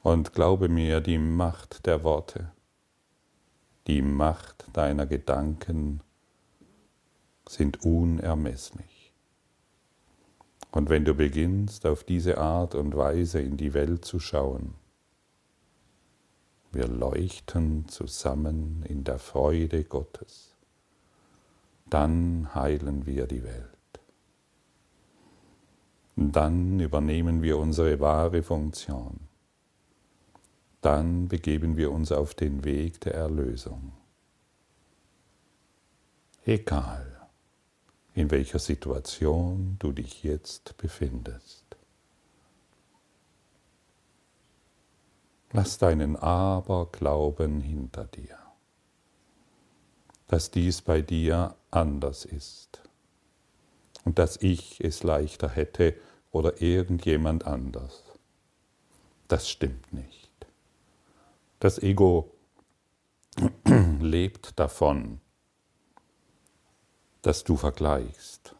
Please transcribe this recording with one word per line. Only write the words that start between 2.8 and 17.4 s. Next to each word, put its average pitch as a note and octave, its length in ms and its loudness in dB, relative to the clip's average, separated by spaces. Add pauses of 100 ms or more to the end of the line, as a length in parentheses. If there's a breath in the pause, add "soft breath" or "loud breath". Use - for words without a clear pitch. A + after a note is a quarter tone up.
die D2 160 2
Macht C#2+ 720 0
deiner D2 360 0
Gedanken D2 920 -2 (1500)
sind - 340 -2
unermesslich. E2 1300 0 (1600)
Und D2 180 0
wenn D#2 140 4
du D2+ 100 4
beginnst, D#2+ 720 0
auf D2+ 200 0
diese F2 320 0
Art E2 380 0
und D2 200 -2
Weise D#2+ 460 0
in C#2 160 -4
die D2 160 -4
Welt D2 320 0
zu E2+ 160 -4
schauen, C2+ 540 -4 (2000)
wir B1 160 -2
leuchten D#2 1000 -2